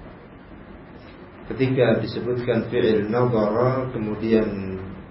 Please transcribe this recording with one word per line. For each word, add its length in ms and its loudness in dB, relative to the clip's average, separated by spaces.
Ketika 480 4
disebutkan 720 0
fi'il 400 4
nadhara, 800 2
kemudian 880 0